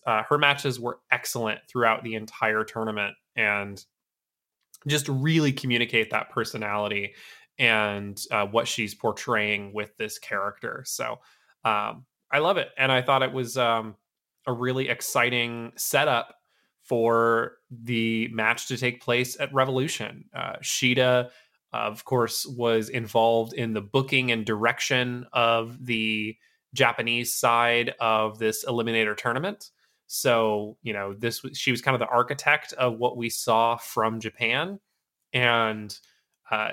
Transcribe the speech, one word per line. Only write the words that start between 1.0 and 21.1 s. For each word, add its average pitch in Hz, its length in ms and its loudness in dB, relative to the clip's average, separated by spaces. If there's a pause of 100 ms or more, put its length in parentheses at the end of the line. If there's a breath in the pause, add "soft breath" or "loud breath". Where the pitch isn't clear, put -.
excellent 117 580 -4
throughout 117 340 2
the 113 120 -6
entire 110 480 -2
tournament 107 520 -4 (200)
and 101 480 -2 (1040)
just 143 200 0
really 147 440 2
communicate 120 600 0
that - 180 -2
personality 104 840 -4 (440 loud breath)
and, 104 640 0 (100)
uh, 104 140 2
what 113 220 0
she's 107 260 -6
portraying 104 800 -2
with 104 240 -8
this 107 220 -8
character. 104 640 -8
So, 117 340 -6 (440 soft breath)
um, 110 420 -2 (260)
I 143 80 2
love 180 180 2
it. 147 200 -2
And 135 140 2
I 127 120 4
thought 135 180 4
it 131 100 0
was, 131 280 -4
um, 113 360 0 (520)
a 131 60 -2
really 127 360 -2
exciting 120 840 0
setup 135 600 0 (460)
for 117 760 2 (120)
the 113 600 -2
match 113 380 -2
to 127 100 -6
take 123 240 -4
place 123 380 -2
at 139 140 -6
Revolution. 131 720 -2 (100)
Uh, - 280 -8
Shida, 123 680 2 (420 loud breath)